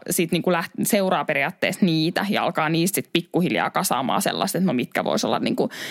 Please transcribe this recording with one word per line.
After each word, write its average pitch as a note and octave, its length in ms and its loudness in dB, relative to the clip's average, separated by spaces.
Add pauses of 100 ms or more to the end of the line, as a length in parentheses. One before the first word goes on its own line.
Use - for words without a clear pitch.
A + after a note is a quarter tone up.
sit F3 220 0
niinku F3+ 200 0
läht-, - 320 -2
seuraa F#3 420 2
periaatteessa D3+ 600 0
niitä D#3+ 440 2
ja A2 140 0
alkaa D#3 260 0
niistä E3 260 0
sit - 180 -4
pikkuhiljaa D#3 560 0
kasaamaan D#3+ 520 0
sellaista, F#2 360 -2
että F#3 100 2
no C#3+ 60 2
mitkä - 300 -2
vois - 220 0
olla A2 140 0
niinku - 300 0 (220)